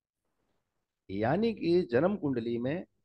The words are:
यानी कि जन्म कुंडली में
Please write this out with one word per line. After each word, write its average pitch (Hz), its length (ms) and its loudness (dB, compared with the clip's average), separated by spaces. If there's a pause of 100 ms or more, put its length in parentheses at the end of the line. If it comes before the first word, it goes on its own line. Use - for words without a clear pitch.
(1080)
यानी 147 440 0
कि 175 280 2 (100)
जन्म 165 260 4
कुंडली 120 420 -2
में 139 260 -4 (200)